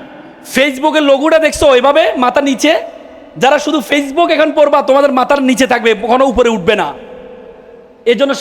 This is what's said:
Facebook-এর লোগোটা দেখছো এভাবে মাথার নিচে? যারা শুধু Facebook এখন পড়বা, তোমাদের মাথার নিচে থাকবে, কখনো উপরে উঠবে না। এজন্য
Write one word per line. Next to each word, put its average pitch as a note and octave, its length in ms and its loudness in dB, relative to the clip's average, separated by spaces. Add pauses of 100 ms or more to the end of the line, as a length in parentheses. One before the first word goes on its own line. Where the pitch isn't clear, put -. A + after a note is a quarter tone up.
(560)
Facebook-এর C#4+ 460 0
লোগোটা C#4+ 360 2
দেখছো D4 360 2
এভাবে C#4+ 420 2
মাথার B3+ 280 0
নিচে? D4 360 0 (580)
যারা C#4 200 2
শুধু D4 320 -4
Facebook C#4+ 400 0
এখন D4+ 220 0
পড়বা, D4 300 2
তোমাদের C#4 300 2
মাথার C4 300 0
নিচে B3+ 240 2
থাকবে, A#3 360 0
কখনো B3 240 0
উপরে A#3 220 0
উঠবে G#3 280 0
না। D3+ 160 -4 (1120)
এজন্য B3 340 0